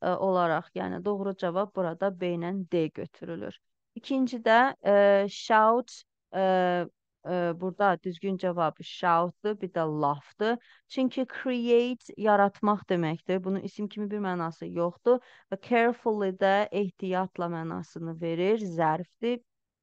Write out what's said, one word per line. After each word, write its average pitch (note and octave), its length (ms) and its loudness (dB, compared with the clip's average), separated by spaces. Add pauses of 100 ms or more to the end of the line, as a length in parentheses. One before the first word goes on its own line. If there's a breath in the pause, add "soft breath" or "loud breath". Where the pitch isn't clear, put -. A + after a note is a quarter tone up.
e, F3 100 0
olaraq, F3 640 0
yəni F3+ 300 -6
doğru G3 320 -4
cavab F#3+ 380 -4
burada F#3 440 -2
B F3+ 160 -2
ilə E3+ 160 -4 (200)
D E3 160 2
götürülür. - 680 -10 (400)
İkincidə, B3 760 2 (100)
e, G3+ 440 6
shout, A3+ 600 2 (420)
e, F#3+ 80 -2 (840)
e, E3+ 100 -4 (260)
burada F#3 420 2
düzgün F#3+ 340 -4
cavab F3 440 -2
shoutdur, F3 800 -2
bir F#3 120 -6
də E3+ 120 -2 (160)
laughdır. D3+ 560 -2 (300 soft breath)
Çünki C4 380 -2
create A#3+ 920 0
yaratmaq G#3 720 2
deməkdir. F3 540 -2
Bunun F#3+ 180 -4
isim G#3 260 -8
kimi G#3 240 -8
bir G#3 100 -4
mənası E3+ 480 -6
yoxdur. F3+ 520 0 (300 soft breath)
Və F#3+ 180 -6
carefully A#3 640 0
də G3 380 2
ehtiyatla F#3 800 -4
mənasını E3 720 -8
verir, F3 380 0
zərfdir. F3 800 -2 (440)